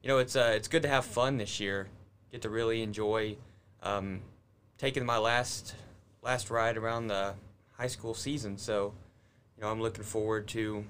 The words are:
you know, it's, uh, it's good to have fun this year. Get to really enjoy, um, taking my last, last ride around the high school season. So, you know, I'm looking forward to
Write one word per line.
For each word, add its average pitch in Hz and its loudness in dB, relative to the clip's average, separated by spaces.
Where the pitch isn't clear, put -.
you 123 -6
know, 135 4
it's, 127 2
uh, 120 6
it's 110 -2
good 165 4
to 147 2
have 135 4
fun 127 2
this 104 -4
year. 98 -2
Get 120 -12
to 110 -4
really 113 2
enjoy, 107 0
um, 98 -2
taking 135 0
my 120 2
last, 117 0
last 123 -2
ride 113 4
around 113 -2
the 98 0
high 123 -4
school 117 -6
season. 110 -4
So, 104 0
you 110 -12
know, 107 0
I'm 110 -2
looking 110 -2
forward 107 0
to 107 -2